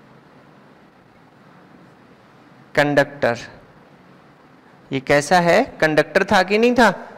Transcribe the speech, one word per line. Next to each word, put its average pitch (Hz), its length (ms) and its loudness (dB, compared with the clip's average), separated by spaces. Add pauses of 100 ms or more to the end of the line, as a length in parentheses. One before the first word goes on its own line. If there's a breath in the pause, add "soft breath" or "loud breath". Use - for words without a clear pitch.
(2750)
conductor।" 143 640 0 (1600)
ये 135 60 -4
कैसा 143 400 0
है? 175 420 0
कंडक्टर 156 420 0
था 196 200 0
कि 196 140 -2
नहीं 240 160 2
था? 220 440 0